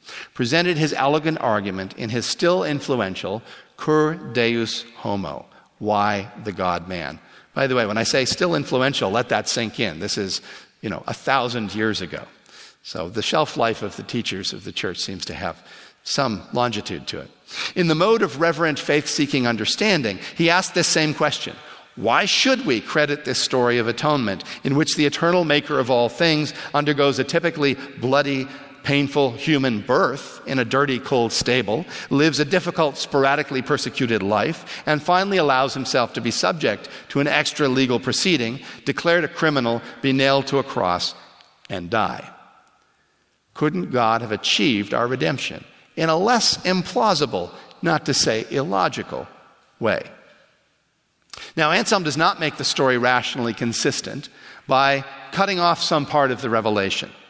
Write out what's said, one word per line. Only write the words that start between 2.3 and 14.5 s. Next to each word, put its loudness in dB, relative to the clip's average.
influential -2
Cur 2
Deus 0
Homo, -6
Why 0
the -6
God -2
Man. -8
By 0
the 0
way, 2
when -2
I 0
say 2
still 0
influential, 0
let -2
that 0
sink -4
in. -4
This -4
is, -4
you -6
know, -8
a -6
thousand -2
years 0
ago. -10
So -8
the -4
shelf 0
life 0
of -8
the -10
teachers -6